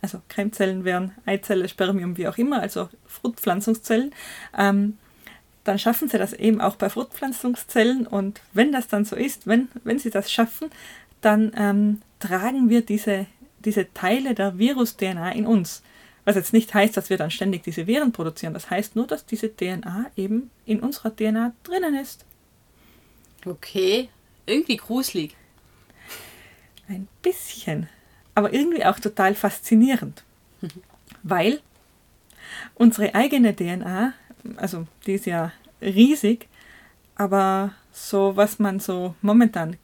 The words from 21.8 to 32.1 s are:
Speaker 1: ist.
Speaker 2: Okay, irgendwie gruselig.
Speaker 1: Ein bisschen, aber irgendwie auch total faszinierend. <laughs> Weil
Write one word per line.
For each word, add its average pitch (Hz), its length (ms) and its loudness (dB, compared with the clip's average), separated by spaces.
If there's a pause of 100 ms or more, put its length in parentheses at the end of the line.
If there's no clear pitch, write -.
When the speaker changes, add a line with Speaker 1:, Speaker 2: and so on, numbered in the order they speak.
Speaker 1:
ist. - 300 -8 (1200)
Speaker 2:
Okay, 196 640 -2 (360)
irgendwie 254 320 0
gruselig. 220 600 -4 (1500)
Speaker 1:
Ein 196 180 -10 (160)
bisschen, 160 640 -4 (460)
aber 208 180 2
irgendwie 302 320 0
auch 190 140 2
total 202 380 0
faszinierend. 220 880 2 (380)
<laughs> 170 100 -12 (500)
Weil 190 380 0 (1120)